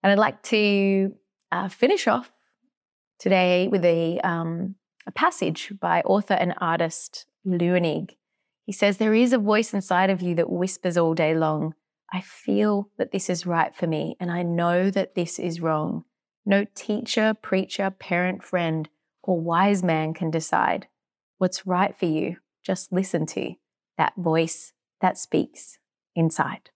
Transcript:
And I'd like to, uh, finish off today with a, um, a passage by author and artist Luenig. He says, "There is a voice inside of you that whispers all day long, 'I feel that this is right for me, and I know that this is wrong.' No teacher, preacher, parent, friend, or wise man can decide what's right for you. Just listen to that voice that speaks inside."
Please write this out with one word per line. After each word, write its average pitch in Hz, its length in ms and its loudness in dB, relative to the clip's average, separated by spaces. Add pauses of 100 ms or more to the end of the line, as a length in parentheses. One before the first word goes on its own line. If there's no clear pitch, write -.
And 196 80 4
I'd 202 80 6
like - 260 2
to, 196 680 2 (380)
uh, 190 160 -2
finish 302 400 2
off 240 240 0 (840)
today 185 500 2
with 185 160 0
a, 165 360 2
um, 170 540 -4 (320)
a 190 60 -14
passage - 680 -2
by 170 220 2
author 202 320 2
and 175 240 0
artist 165 680 -2 (200)
Luenig. 175 720 0 (480)
He 208 80 -8
says, 202 240 2
"There 220 180 2
is 240 180 4
a 254 60 4
voice 214 360 2
inside 190 360 2
of 185 120 0
you 175 140 0
that 165 140 0
whispers 180 460 -2
all 165 180 4
day 160 200 2
long, 156 400 0 (380)
'I 185 80 -6
feel 202 760 -2
that - 160 -4
this 190 180 -4
is 175 160 -4
right 165 280 0
for - 120 -4
me, 160 320 -2
and 175 120 -6
I 175 120 -2
know 175 480 0
that 190 240 -4
this 175 240 -4
is 170 220 -6
wrong.' 160 440 -2 (400)
No 202 200 2 (100)
teacher, 220 600 -2
preacher, 190 560 -2
parent, 185 520 -2
friend, 160 460 -2 (340)
or 175 180 0
wise 180 440 2
man 160 300 0
can 165 160 -4
decide - 580 0 (500)
what's 185 260 -2
right 185 320 0
for 185 100 -2
you. 160 320 -2 (260)
Just - 280 -4
listen 180 340 0
to - 280 -8 (440)
that - 180 0
voice 165 560 -2 (280)
that 185 160 0
speaks - 640 -4 (380)
inside." 160 580 -2